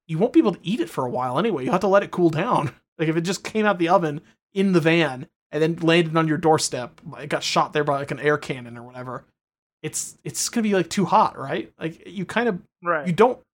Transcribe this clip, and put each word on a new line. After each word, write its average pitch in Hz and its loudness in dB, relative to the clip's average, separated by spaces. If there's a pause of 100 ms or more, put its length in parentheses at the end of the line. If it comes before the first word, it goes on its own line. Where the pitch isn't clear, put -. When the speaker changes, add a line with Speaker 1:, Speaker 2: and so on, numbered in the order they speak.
Speaker 1:
you 160 -4
won't 240 0
be 330 6
able 320 4
to - -10
eat 208 -2
it 330 -4
for 135 -4
a 123 -4
while 127 -4
anyway. 185 -2
You'll 131 0
have 185 0
to 208 0
let 196 4
it - -10
cool 175 4
down. 156 0
<laughs> - -20 (160)
Like, 160 0
if 160 -2
it 170 2
just 175 -4
came 214 -2
out 202 2
the 165 0
oven 160 2 (320)
in 196 2
the 180 4
van 151 2 (240)
and 156 -2
then 160 2
landed 165 4
on 160 2
your 151 2
doorstep, 151 0 (180)
it 143 -14
got 147 -4
shot - -2
there 151 0
by, 143 -2
like, 143 -10
an 135 -8
air 147 2
cannon 123 -12
or 120 -16
whatever, 123 -12 (580)
it's, - -8
it's - -6
gonna 233 -2
be, 208 0
like, 180 2
too 202 0
hot, 190 2
right? 143 -8
Like, - -10
you 175 -8
kind 240 0
of, 185 -2 (200)
Speaker 2:
Right. 165 -2
Speaker 1:
you 180 0
don't, 220 4 (160)